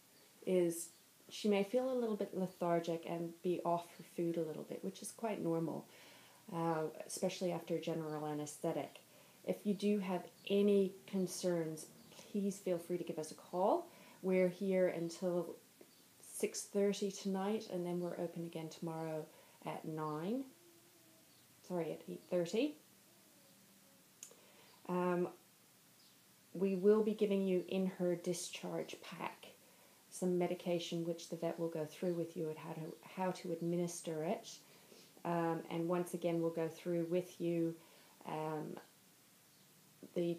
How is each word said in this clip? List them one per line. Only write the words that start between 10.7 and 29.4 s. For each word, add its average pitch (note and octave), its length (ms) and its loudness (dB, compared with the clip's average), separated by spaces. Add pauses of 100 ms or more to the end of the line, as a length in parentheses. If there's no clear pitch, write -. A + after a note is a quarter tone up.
concerns, F3 800 0 (440)
please G3 260 0
feel F3 200 0
free E3+ 200 -2
to E3+ 60 -6
give E3 160 -4
us D#3 120 -6
a - 40 -14
call. A3+ 520 2 (340)
We're F#3 280 6
here F#3 380 4
until E3+ 680 -2 (800)
six - 260 -2
thirty G3+ 500 2
tonight, G3 600 -2
and F3 140 -2
then F3 140 0
we're F3 200 -2
open E3+ 260 -4
again D#3+ 240 -6
tomorrow D#3+ 560 -4 (400)
at D#3+ 200 -6
nine. D#3+ 600 -2 (1200)
Sorry, E3 240 -2
at - 160 -8
eight F3+ 220 -8
thirty. G3+ 460 0 (2000)
Um, F3+ 420 2 (1200)
we G3 220 2
will G#3 280 8
be G#3+ 100 2
giving G3 280 4
you F#3 260 4
in F#3+ 200 2 (100)
her F3+ 180 4
discharge E3+ 840 -4
pack - 460 -10 (600)